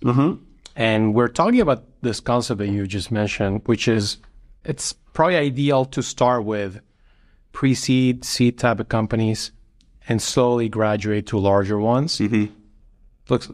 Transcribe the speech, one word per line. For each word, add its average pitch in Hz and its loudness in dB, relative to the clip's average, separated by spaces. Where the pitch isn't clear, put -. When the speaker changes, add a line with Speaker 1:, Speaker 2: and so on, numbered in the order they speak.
Speaker 1:
Mm-hmm. 135 0
Speaker 2:
And 110 2
we're 120 2
talking 226 2
about 139 0
this 117 -4
concept 120 -2
that 104 -2
you 101 -2
just 95 -6
mentioned, 104 -2
which 117 0
is 107 0
it's - -6
probably 175 2
ideal 143 0
to 135 -6
start 123 0
with 101 -6
pre-seed, 127 0
seed 120 0
type 113 0
of 110 -8
companies 110 -2
and 113 0
slowly 120 0
graduate 107 -2
to 113 -2
larger 101 2
ones. 123 0
Speaker 1:
Mm-hmm. 104 0
Speaker 2:
Looks, 123 -2